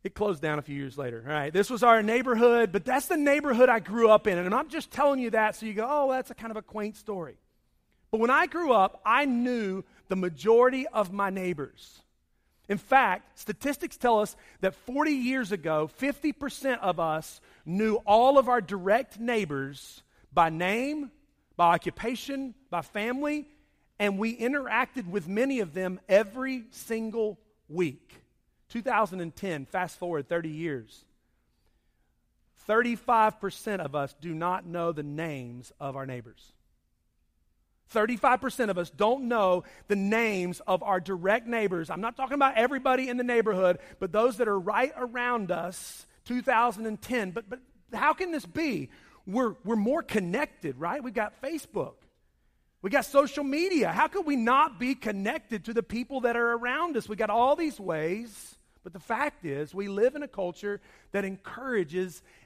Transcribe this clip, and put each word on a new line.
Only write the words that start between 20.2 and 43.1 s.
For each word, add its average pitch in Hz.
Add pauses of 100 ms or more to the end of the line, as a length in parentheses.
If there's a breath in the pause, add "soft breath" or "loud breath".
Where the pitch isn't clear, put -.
by 165
name, 233 (460)
by 170
occupation, 254 (160)
by 170
family, 277 (500 soft breath)
and 202
we 226
interacted 240
with 175
many 247
of 165
them 185 (100)
every 226
single 226 (280)
week. 156 (460)
Two 233
thousand 202
and 165
ten, 160
fast 180
forward 170
thirty 170
years, 151 (1600)
thirty-five 226
percent 196
of 143
us 139
do 165
not 180
know 170
the 151
names 143
of 139
our 135
neighbors. 123 (1400)
Thirty-five 240
percent 233
of 180
us 175
don't 240
know 190 (240 loud breath)
the 208
names 202
of 185
our 196
direct 190
neighbors. 190
I'm 165
not 233
talking 269
about 269
everybody 262
in 247